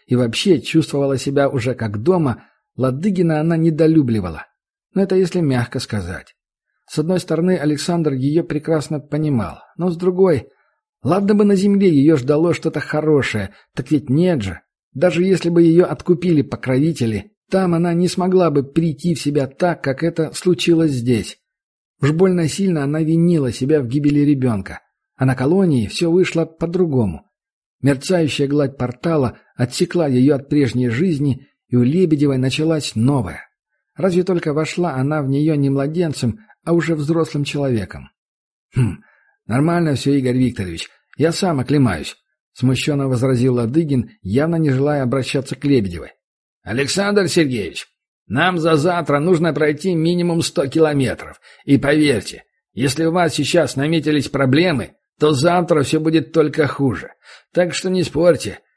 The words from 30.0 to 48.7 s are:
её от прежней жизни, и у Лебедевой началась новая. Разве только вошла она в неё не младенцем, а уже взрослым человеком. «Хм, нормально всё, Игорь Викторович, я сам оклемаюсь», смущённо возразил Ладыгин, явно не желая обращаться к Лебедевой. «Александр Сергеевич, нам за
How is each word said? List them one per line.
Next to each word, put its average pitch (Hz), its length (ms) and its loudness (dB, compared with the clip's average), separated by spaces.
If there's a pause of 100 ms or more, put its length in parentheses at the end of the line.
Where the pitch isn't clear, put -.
её 135 300 4
от 135 120 -10
прежней 127 400 0
жизни, 143 600 -2 (200)
и 123 80 0
у 120 60 4
Лебедевой 147 560 2
началась 151 560 -2
новая. 120 540 0 (460)
Разве 180 280 0
только 170 320 -2
вошла 160 400 -2
она 143 280 -2
в 135 60 -4
неё 147 280 0
не 139 120 2
младенцем, 139 720 -2 (240)
а 165 80 -2
уже 165 220 0
взрослым 151 500 -2
человеком. 117 680 -4 (640)
«Хм, 113 280 -2 (440)
нормально 156 500 0
всё, 139 160 -2
Игорь 127 240 0
Викторович, 107 520 -4 (300)
я 160 140 0
сам 160 280 -2
оклемаюсь», 123 560 -2 (360)
смущённо 139 560 -2
возразил 127 480 0
Ладыгин, 127 540 -2 (120)
явно 143 340 0
не 160 140 0
желая 139 320 0
обращаться 131 540 -4
к - 80 -10
Лебедевой. 98 480 0 (500)
«Александр 185 640 -2
Сергеевич, 127 580 -2 (420)
нам 165 300 0
за 160 180 2